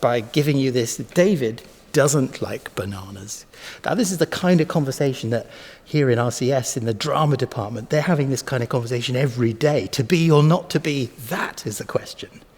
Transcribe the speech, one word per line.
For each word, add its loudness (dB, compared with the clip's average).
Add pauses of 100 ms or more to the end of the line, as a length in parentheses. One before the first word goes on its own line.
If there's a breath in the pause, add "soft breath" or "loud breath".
by 2
giving 0
you 2
this. 0
David 0 (300)
doesn't 2
like -8
bananas. -10 (380 loud breath)
Now, -2
this 0
is -4
the 2
kind 2
of 2
conversation -2
that -2 (380 loud breath)
here 2
in 6
R 2
C -2
S, 0
in -4
the 0
drama 0
department, -6
they're 2
having 0
this -2
kind -4
of -4
conversation -2
every 2
day. 0
To -4
be 4
or 8
not 4
to 0
be, -2 (220)
that -8
is -6
the -8
question. -8 (180)